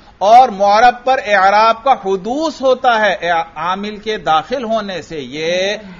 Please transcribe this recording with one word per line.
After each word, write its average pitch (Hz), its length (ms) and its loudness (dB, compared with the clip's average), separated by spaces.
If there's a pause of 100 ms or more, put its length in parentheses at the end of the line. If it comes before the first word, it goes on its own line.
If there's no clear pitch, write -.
(220)
और 233 300 6
मौरब 214 540 2
पर 262 140 2
एराब 208 560 4 (100)
का 269 60 4
हुदूस 233 720 -4
होता 254 360 0
है 202 260 0
ए-, 170 220 -2 (120)
आमिल 196 400 -6
के 214 200 -8
दाखिल 160 460 -2
होने 202 380 -6
से, 160 180 -12
यह 175 640 -6 (180)